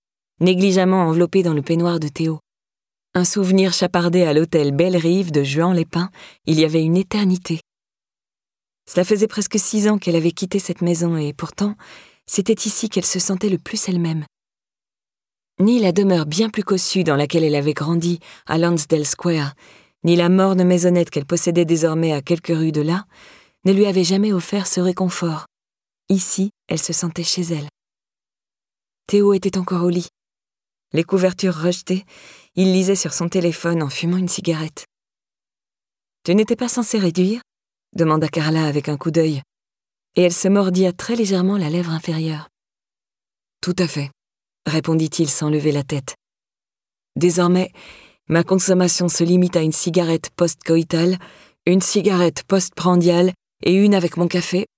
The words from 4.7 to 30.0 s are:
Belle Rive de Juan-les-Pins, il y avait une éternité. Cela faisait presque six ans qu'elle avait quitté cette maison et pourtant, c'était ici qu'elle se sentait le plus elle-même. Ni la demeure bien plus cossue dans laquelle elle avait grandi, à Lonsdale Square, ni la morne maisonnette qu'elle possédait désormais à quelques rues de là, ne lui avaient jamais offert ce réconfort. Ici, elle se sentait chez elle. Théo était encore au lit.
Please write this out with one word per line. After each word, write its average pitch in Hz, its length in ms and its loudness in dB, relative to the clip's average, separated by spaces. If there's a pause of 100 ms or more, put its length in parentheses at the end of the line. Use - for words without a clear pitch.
Belle 175 240 2
Rive 170 340 0
de 143 140 0
Juan-les-Pins, 165 680 -2 (340)
il 156 140 0
y 160 60 4
avait 160 180 0
une 165 140 2
éternité. 185 640 -2 (1200)
Cela 180 200 -2
faisait 214 240 2
presque - 280 -4
six 208 300 0
ans 214 100 2
qu'elle 170 200 0
avait 165 160 0
quitté 190 260 -4
cette - 220 -4
maison 170 340 0
et 147 160 -4
pourtant, 196 460 -6 (480)
c'était 214 420 0
ici 208 220 -2
qu'elle 180 160 -2
se - 140 -2
sentait 190 280 -2
le 185 120 0
plus - 280 -6
elle-même. 165 380 -2 (1400)
Ni 233 180 4
la 190 140 2
demeure 185 320 2
bien 175 240 -2
plus 214 160 -4
cossue 185 400 0
dans 151 100 2
laquelle 147 300 0
elle 147 100 0
avait 147 180 0
grandi, 165 460 -2 (260)
à 156 120 -2
Lonsdale 165 480 0
Square, 151 480 -2 (500)
ni 170 120 4
la 175 140 2
morne 190 340 4
maisonnette 180 460 2
qu'elle 139 160 -6
possédait 170 400 0
désormais 160 480 0
à 143 80 -4
quelques 170 340 -2
rues 160 160 0
de 151 100 -2
là, 175 260 -2 (580)
ne 190 80 4
lui 202 140 4
avaient 185 160 2
jamais 196 280 2
offert 190 360 -2
ce - 120 -2
réconfort. 175 680 -2 (600)
Ici, 196 440 -2 (160)
elle 165 120 -4
se - 140 -4
sentait 170 300 -4
chez - 180 -4
elle. 160 260 -4 (1400)
Théo 202 260 4
était 190 240 -2
encore 180 260 -2
au 175 60 2
lit. 175 180 -2 (840)